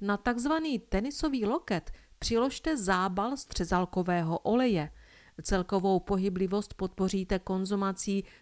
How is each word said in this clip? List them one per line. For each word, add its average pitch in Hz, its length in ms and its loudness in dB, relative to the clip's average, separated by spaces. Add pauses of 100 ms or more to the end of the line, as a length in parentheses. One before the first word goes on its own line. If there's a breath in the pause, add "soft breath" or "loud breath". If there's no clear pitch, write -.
Na 202 160 0
takzvaný 262 640 0
tenisový 262 680 -2
loket 220 460 -2 (280 soft breath)
přiložte 262 580 0
zábal 196 600 0
z - 80 -8
třezalkového 175 920 0
oleje. 220 520 2 (520 loud breath)
Celkovou 190 560 2
pohyblivost 190 760 0
podpoříte 190 680 0
konzumací 190 840 -2 (180 loud breath)